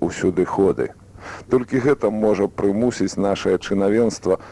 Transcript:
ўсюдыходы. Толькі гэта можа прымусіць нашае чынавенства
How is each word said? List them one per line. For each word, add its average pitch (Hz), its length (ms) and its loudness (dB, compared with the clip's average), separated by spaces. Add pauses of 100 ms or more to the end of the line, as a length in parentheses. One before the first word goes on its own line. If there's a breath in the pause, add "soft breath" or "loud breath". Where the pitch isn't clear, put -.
ўсюдыходы. 87 880 0 (560 loud breath)
Толькі 123 320 0
гэта 127 320 2
можа 107 400 2
прымусіць 101 640 0
нашае 95 480 0
чынавенства 98 880 0